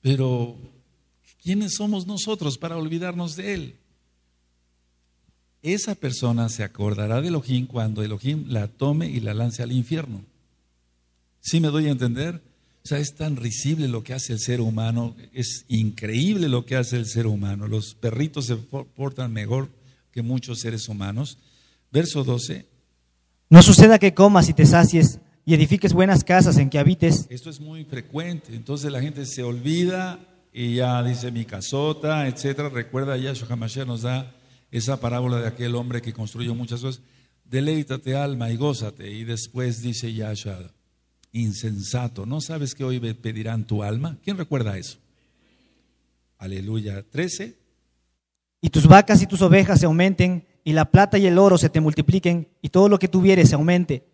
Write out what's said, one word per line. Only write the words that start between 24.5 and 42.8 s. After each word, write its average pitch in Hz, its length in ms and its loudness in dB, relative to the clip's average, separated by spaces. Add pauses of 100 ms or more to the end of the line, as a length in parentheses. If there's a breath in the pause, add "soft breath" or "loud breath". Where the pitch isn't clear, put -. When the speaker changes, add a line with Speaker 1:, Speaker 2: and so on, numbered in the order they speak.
Speaker 2:
te 156 100 6
sacies 170 560 6 (240)
y 160 80 2
edifiques 165 400 4
buenas 185 320 4
casas 180 320 6
en 139 140 4
que 147 80 -2
habites. 165 500 2
Speaker 1:
Esto 123 220 -16
es 143 100 -18
muy 156 240 -14
frecuente. 147 680 -12
Entonces 139 360 -10
la 127 120 -6
gente 143 240 -8
se 123 160 -10
olvida 175 760 -4 (360)
y 120 220 -4
ya 123 260 0
dice, 123 280 -4
"Mi 117 140 -8
casota", 147 840 -6
etcétera. 139 420 -6
Recuerda, 131 480 -8
Yahshua 127 320 -10
HaMashiach 120 360 -8
nos 120 160 -8
da 127 320 -6 (360)
esa 120 300 -6
parábola 123 400 -4
de 113 80 -4
aquel 120 260 -8
hombre 120 280 -8
que 117 100 -10
construyó 117 420 -8
muchas 117 280 -8
cosas. 127 200 -10 (420)
"Deleítate, 135 720 -6
alma, 135 360 -6
y 117 60 -4
gózate". 117 540 -6
Y 110 140 -14
después 117 580 -8
dice 117 300 -8
Yahshua, 107 600 -10 (600)
"Insensato, 110 920 -6
¿no 135 160 -8
sabes 147 360 -10
que 135 80 -10